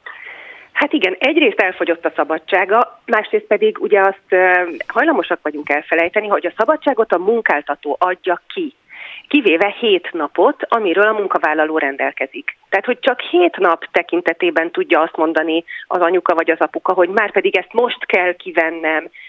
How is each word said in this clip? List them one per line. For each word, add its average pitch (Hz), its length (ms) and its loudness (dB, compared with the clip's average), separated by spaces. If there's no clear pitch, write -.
Hát 294 200 -2
igen, 247 260 -2
egyrészt 285 400 2
elfogyott 175 460 0
a 156 120 -2
szabadsága, 185 920 0
másrészt 214 380 0
pedig 214 360 0
ugye 208 200 2
azt, 190 280 0
ö, 185 240 4
hajlamosak 233 560 0
vagyunk 151 260 -8
elfelejteni, 165 600 0
hogy 175 180 0
a 165 100 -4
szabadságot 262 560 0
a 180 60 2
munkáltató 170 840 -2
adja 180 460 -2
ki, 165 280 -8
kivéve 202 500 2
hét 196 340 0
napot, 170 560 0
amiről 202 380 2
a 220 60 2
munkavállaló 156 640 0
rendelkezik. 135 800 -6
Tehát, 202 160 -2
hogy - 160 -2
csak 247 200 0
hét 349 360 2
nap 175 360 2
tekintetében 170 800 -2
tudja 170 300 0
azt 165 160 -2
mondani 160 480 0
az 185 140 -2
anyuka 175 340 2
vagy 165 160 0
az 165 80 0
apuka, 170 340 -2
hogy 180 160 2
már 202 240 -2
pedig 196 240 0
ezt 180 160 -4
most 240 340 -2
kell 180 260 0
kivennem, 165 760 -4